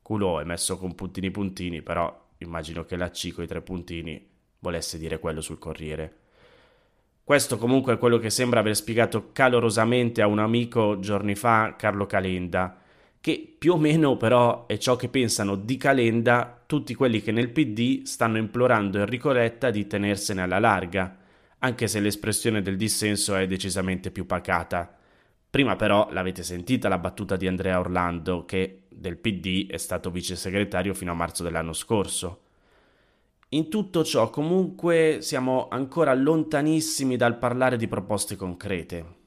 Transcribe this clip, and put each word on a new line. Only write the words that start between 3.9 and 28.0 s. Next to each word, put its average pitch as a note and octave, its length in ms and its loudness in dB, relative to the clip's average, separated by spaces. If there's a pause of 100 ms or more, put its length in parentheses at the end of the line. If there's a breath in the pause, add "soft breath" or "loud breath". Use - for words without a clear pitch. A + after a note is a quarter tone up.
volesse E2+ 360 -6
dire D#2+ 220 -6
quello D#2 240 -6
sul D#2+ 160 -10
Corriere. D#2 580 -10 (1040 soft breath)
Questo C3+ 360 2
comunque B2 340 4
è G#2+ 60 2
quello A#2+ 180 4
che A2+ 140 0
sembra A#2+ 300 2
aver G#2+ 140 2
spiegato A2+ 580 0
calorosamente A#2 920 2
a G#2 60 6
un G#2 100 2
amico A2 600 2
giorni G2+ 360 -2
fa, A2 420 2
Carlo G2+ 300 0
Calenda, F#2 760 -2 (400 soft breath)
che - 380 -4
più E3 140 4
o F3 40 6
meno D3+ 400 4
però A#2+ 500 4
è G#2+ 120 -4
ciò B2+ 160 2
che B2 140 -4
pensano G#2+ 480 0
di G#2+ 200 -4
Calenda A#2+ 880 2
tutti C3+ 300 -4
quelli A#2 260 2
che A2 120 -4
nel A#2+ 180 0
P D#3 160 2
D A#2+ 360 0
stanno A2 360 -2
implorando A2 600 2
Enrico A#2 340 0
Letta A#2+ 380 2
di G#2 180 -2
tenersene G2+ 540 -2
alla F#2 180 2
larga, F#2 560 2 (420 soft breath)
anche A#2+ 300 -2
se G#2+ 100 0
l'espressione G#2 640 0
del F#2+ 140 -2
dissenso G#2 580 0
è F#2+ 140 0
decisamente F#2 640 -2
più F#2 140 -8
pacata. F2 680 -2 (540 soft breath)
Prima B2+ 240 2
però G#2 380 4
l'avete F#2 320 -4
sentita F#2 440 -2
la F#2 100 2
battuta F2+ 360 -4
di F#2 140 -2
Andrea F#2 320 0
Orlando, F2 640 -2